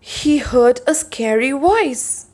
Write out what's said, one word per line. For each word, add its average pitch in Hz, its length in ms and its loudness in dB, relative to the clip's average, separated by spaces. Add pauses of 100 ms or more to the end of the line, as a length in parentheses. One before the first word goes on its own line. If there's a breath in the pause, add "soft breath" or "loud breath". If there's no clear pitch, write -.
(160)
he 302 180 0 (140)
heard 247 340 4 (120)
a - 80 0
scary 226 500 -2 (160)
voice. 381 400 0 (260)